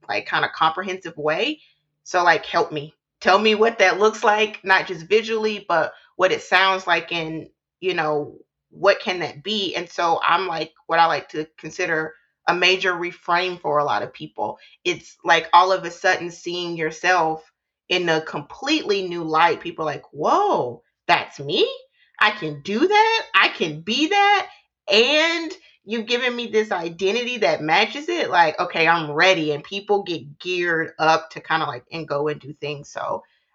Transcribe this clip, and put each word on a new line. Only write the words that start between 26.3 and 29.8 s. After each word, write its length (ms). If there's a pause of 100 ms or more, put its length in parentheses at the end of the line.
me 120
this 240
identity 680
that 220
matches 480
it? 200
Like, 300
okay, 280
I'm 240
ready." 400
And 120
people 400